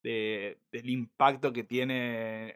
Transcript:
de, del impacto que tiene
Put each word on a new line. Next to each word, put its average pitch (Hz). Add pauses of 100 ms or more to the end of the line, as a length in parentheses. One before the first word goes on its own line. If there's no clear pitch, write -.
de, 107 (140)
del 117
impacto 131
que 120
tiene 117